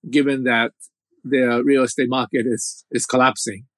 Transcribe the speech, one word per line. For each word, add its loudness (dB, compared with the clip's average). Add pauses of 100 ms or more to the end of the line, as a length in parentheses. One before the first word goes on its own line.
(100)
given 0
that 0 (520)
their 0
real 4
estate -2
market -2
is, -6
is -4
collapsing. 0 (120)